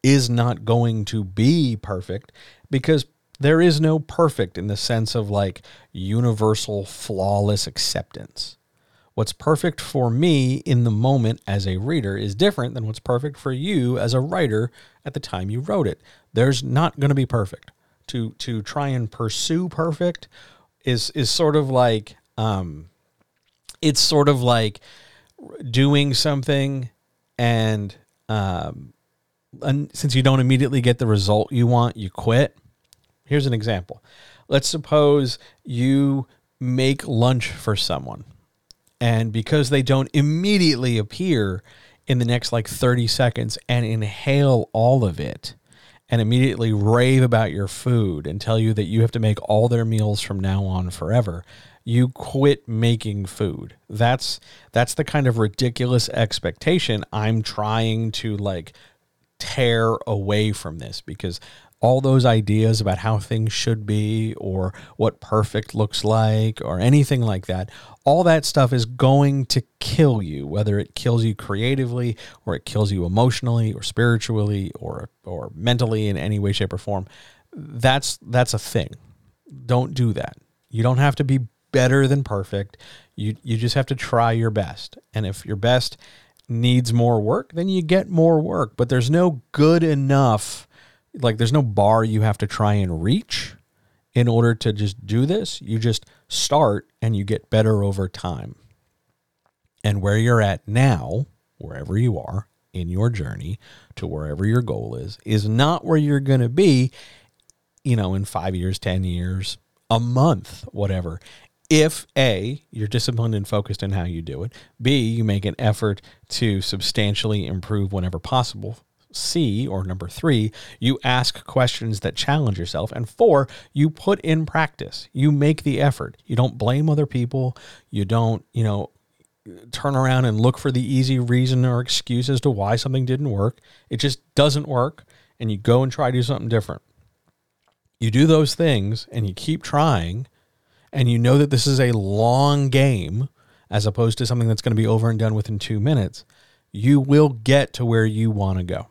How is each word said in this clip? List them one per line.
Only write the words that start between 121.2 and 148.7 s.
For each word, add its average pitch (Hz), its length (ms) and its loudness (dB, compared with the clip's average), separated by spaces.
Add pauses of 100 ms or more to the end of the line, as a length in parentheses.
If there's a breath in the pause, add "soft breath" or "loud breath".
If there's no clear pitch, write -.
questions 117 560 -2
that - 160 -6
challenge 139 420 0
yourself, 87 320 -6
and 120 180 -8
four, 156 380 4 (240 loud breath)
you 147 180 2
put 196 300 -2
in 160 260 0
practice. - 680 -6
You 147 180 2
make 147 320 2
the 139 160 -2
effort. - 460 -2
You 131 100 -4
don't 123 220 0
blame 135 320 0
other 147 160 0
people. 127 500 -4 (340 loud breath)
You 104 140 -2
don't, 113 480 0
you 117 140 0
know, 101 240 -2 (800)
turn 139 240 -4
around 131 300 2
and 107 160 0
look 123 160 2
for 139 160 -2
the 127 100 0
easy 131 360 0
reason 127 440 2
or 123 160 0
excuse 123 500 -4
as 131 120 0
to 143 100 2
why 101 240 0
something 131 300 -2
didn't 131 240 -2
work. 104 320 -2 (280 soft breath)
It 120 120 -4
just 135 180 -2 (160)
doesn't 143 320 2
work, 131 380 -4 (340 soft breath)
and 113 100 -4
you 104 60 -2
go 117 280 2
and 127 80 -2
try 127 200 -2
to 127 60 0
do 123 40 2
something 113 280 -4
different. 110 320 -2 (1200)
You 117 100 0
do 135 160 4
those 156 280 4
things, 113 540 0
and 113 160 -4
you 92 80 -4
keep 156 300 -6
trying, 127 640 0 (640)
and 127 160 2
you 120 80 2
know 123 200 6
that 147 140 4
this 131 160 2
is 135 120 2
a 123 140 2
long 120 760 2
game 123 600 0 (400 soft breath)
as 101 160 0
opposed 113 320 0
to 123 80 -2
something 117 240 0
that's 110 120 0
gonna 113 140 0
be 110 100 2
over 113 240 2
and 113 80 0
done 110 160 0
within 107 240 -4
two 107 220 -4
minutes, 117 460 -2 (480 soft breath)
you 131 260 4
will 143 300 6
get 131 420 2
to 123 140 -4
where 113 200 4
you 110 240 0
wanna 95 360 0
go. - 260 -6